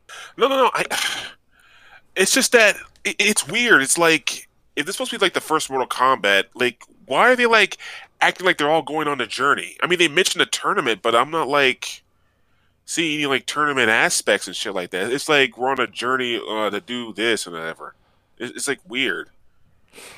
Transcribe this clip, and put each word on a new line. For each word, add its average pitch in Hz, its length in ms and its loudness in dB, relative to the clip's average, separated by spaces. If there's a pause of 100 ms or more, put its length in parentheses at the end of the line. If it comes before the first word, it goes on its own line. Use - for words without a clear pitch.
(380)
No, 233 100 4
no, 269 160 2
no. 220 80 4
I, - 140 -2 (680)
<sighs> - 640 -20
it's 190 160 2
just - 200 0
that 214 240 6 (280)
it, 208 140 -4
it's 202 280 2
weird. 196 360 4
It's 135 160 0
like, 160 500 0 (280)
if 143 100 -4
this 202 80 -10
is - 20 -10
supposed 254 140 -6
to 233 80 -8
be, 196 80 2
like, - 80 -2
the 135 80 -2
first 156 260 -2
Mortal 131 180 -2
Kombat, 101 580 2 (100)
like, 123 280 -2 (220)
why 185 260 4
are 254 60 4
they, 240 80 0
like, 220 320 2 (460)
acting 180 240 0
like 175 100 2
they're 147 140 2
all 160 100 4
going 147 280 -4
on 139 120 -2
a 113 60 -2
journey? 117 560 -2
I 151 60 0
mean, 175 100 2
they 170 100 4
mentioned 170 320 0
a 131 60 4
tournament, 147 560 -2
but 113 120 2
I'm 127 160 4
not, 160 180 -4
like, 135 540 0 (840)
seeing 156 320 -2
any, 147 80 -2
like, 131 180 -2
tournament 139 460 0
aspects 120 560 2
and 90 100 -12
shit 104 180 -8
like 90 180 -6
that. 98 200 -4
It's 143 160 -6
like 135 300 2
we're 127 120 -2
on 127 100 -2
a 117 60 0
journey, 120 640 -4
uh, 107 220 -2
to 101 100 -6
do 120 320 -10
this 104 320 -2
and 87 100 -14
whatever. 80 400 -12 (480)
It's, 123 140 -10
it's, 123 120 -8
like, 143 200 -4
weird. 117 400 -4 (880)